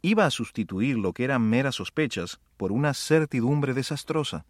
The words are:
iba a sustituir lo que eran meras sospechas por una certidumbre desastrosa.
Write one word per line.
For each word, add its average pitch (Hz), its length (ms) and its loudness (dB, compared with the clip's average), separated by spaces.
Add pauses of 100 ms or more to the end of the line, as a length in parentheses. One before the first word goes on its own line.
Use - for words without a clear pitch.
iba 208 240 4
a 147 60 4
sustituir 113 640 -2
lo 95 160 0
que 123 120 -2
eran 131 180 2
meras 123 320 2
sospechas 101 680 -4 (160)
por 95 160 -2
una 139 220 0
certidumbre 143 800 2
desastrosa. 135 760 -4